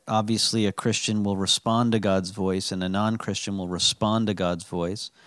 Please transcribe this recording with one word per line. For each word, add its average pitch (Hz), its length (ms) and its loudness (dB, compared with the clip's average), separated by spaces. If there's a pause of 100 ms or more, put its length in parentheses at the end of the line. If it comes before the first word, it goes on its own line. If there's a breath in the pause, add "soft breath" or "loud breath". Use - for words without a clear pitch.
obviously 110 580 2
a 98 60 2
Christian 107 520 0
will 101 140 0
respond 113 540 2
to 113 80 4
God's 95 320 2
voice 95 400 -2
and 92 120 -4
a 92 60 -2
non-Christian 101 680 -2
will 92 100 -4
respond 107 600 0
to 104 60 0
God's 87 300 -2
voice. 90 480 -6 (160 soft breath)